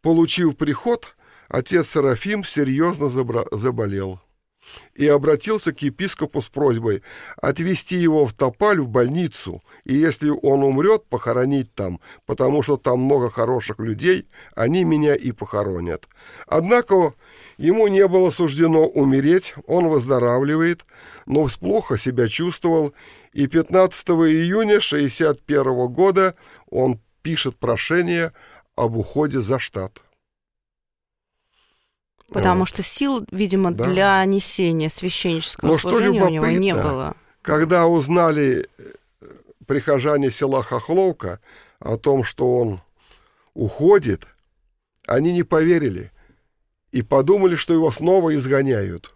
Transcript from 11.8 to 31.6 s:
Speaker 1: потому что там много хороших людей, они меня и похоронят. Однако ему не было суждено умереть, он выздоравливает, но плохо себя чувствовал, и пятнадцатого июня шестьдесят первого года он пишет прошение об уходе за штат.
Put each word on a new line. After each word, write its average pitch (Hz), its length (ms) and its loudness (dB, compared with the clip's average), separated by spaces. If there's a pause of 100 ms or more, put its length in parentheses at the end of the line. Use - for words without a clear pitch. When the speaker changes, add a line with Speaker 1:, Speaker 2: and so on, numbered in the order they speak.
Speaker 1:
потому 139 360 0
что 143 140 0
там 123 240 0
много 131 300 2
хороших 117 480 -4
людей, 113 480 -2 (300)
они 160 280 0
меня 151 300 2
и 131 180 -4
похоронят. 92 760 -6 (400)
Однако 185 640 2 (440)
ему 208 300 2
не 196 200 4
было 185 220 4
суждено 160 560 2
умереть, 139 680 2 (120)
он 170 220 0
выздоравливает, 139 960 0 (440)
но 143 220 0 (120)
плохо 180 360 -2
себя 123 320 -2
чувствовал, 160 640 -2 (400)
и 143 140 0
пятнадцатого 165 840 2
июня 196 500 2
шестьдесят 147 640 -2
первого 131 460 0
года 185 460 2 (360)
он 123 280 0 (280)
пишет 151 300 -4
прошение 170 720 -2 (460)
об 113 200 -2
уходе 139 460 -2
за 120 160 -2
штат. - 420 -10 (2250)